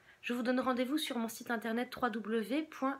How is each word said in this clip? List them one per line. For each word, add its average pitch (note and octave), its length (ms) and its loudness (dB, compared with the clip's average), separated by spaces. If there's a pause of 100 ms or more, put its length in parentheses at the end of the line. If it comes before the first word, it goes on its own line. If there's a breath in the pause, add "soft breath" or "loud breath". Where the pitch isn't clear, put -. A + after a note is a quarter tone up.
(220 soft breath)
je - 120 -2
vous B3 100 0
donne B3+ 160 4
rendez-vous B3+ 380 2
sur C4+ 200 -2
mon A3+ 100 0
site - 220 -8
internet A#3 420 0
w A#3+ 200 0
w A3 300 0
w C4 220 0
point C4+ 360 -2